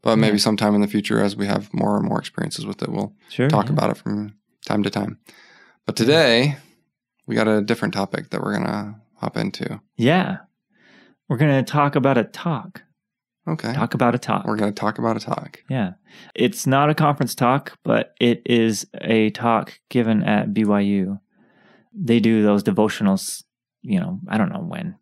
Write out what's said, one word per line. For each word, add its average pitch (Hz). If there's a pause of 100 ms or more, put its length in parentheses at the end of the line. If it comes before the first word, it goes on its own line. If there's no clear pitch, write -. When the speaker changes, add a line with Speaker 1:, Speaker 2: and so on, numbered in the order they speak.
Speaker 1:
but 113
maybe 110
Speaker 2:
Yeah. 101
Speaker 1:
sometime 104
in 104
the 104
future, 107
as 101
we 101
have 104
more 104
and 104
more 107
experiences -
with -
it, -
we'll 101 (160)
Speaker 2:
Sure, 127
Speaker 1:
talk 110
Speaker 2:
yeah. 139
Speaker 1:
about 110
it 110
from 104 (320)
time 104
to 101
time. - (680)
But -
Speaker 2:
Yeah. 113
Speaker 1:
today, 139 (720)
we 113
got 113
a 107
different 107
topic -
that -
we're 104
gonna 107 (160)
hop 113
into. 107 (160)
Speaker 2:
Yeah. 180 (920)
We're 127
gonna 135
talk 143
about 135
a 110
talk. - (640)
Speaker 1:
Okay. 156
Speaker 2:
Talk 113
about 120
a 120
talk. 101
Speaker 1:
We're 110
gonna 104
talk 104
about 113
a 107
talk. -
Speaker 2:
Yeah. 107 (420)
It's -
not 143
a 156
conference 147
talk, 135 (100)
but 113
it 120
is 113 (140)
a 110
talk 113 (100)
given 113
at 104
B 110
Y 101
U. 101 (760)
They 123
do 110
those 101
devotionals, 101 (380)
you -
know, -
I -
don't 190
know -
when 85